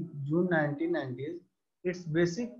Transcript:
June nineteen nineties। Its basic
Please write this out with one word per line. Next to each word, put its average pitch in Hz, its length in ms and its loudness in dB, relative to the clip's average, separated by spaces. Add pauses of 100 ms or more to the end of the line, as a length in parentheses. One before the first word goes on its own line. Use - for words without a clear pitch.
(300)
June 180 180 4
nineteen 156 440 2
nineties। 139 440 -4 (520)
Its 180 200 -4
basic 170 420 2 (100)